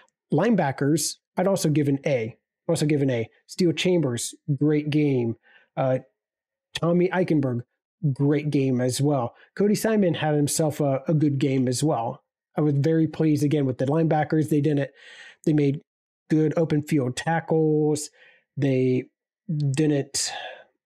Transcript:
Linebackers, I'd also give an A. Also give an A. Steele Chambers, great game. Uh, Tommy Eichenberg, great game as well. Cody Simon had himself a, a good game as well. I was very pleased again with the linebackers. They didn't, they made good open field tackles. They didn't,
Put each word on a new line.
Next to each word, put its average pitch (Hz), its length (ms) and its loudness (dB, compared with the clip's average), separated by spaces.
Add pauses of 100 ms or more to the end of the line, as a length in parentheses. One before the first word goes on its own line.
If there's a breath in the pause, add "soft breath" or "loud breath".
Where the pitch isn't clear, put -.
(340 loud breath)
Linebackers, 160 840 0 (220)
I'd 185 100 0
also 185 220 0
give 147 180 2
an 139 180 0
A. 117 300 -2 (320)
Also 156 180 0
give 147 160 0
an 139 80 2
A. 117 200 -2 (160)
Steele 180 280 0
Chambers, 151 600 -2 (220)
great 151 340 0
game. 135 460 0 (420 soft breath)
Uh, 131 220 0 (760)
Tommy 175 340 2
Eichenberg, 139 520 0 (520)
great 147 360 0
game 131 320 0
as 127 200 -2
well. 139 320 0 (220 soft breath)
Cody 208 200 2
Simon 208 400 2
had 156 200 0
himself 147 460 0
a, 135 260 0
a 175 60 0
good 143 260 0
game 135 280 0
as 127 160 -2
well. 131 400 -2 (340)
I 165 40 0
was 151 140 2
very 160 320 2
pleased 151 360 0
again 147 220 0
with 127 120 -2
the 131 80 -2
linebackers. 156 640 0
They 147 120 2
didn't, 143 300 -2 (540 loud breath)
they 160 80 2
made 147 260 2 (500)
good 156 280 2
open 156 260 0
field 127 320 -2
tackles. 156 920 0 (480 soft breath)
They 131 480 0 (680)
didn't, 147 600 -2 (540 loud breath)